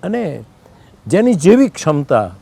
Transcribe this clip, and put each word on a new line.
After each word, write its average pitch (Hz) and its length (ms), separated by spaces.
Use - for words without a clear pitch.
અને 180 420
જેની 214 280
જેવી 202 340
ક્ષમતા 135 720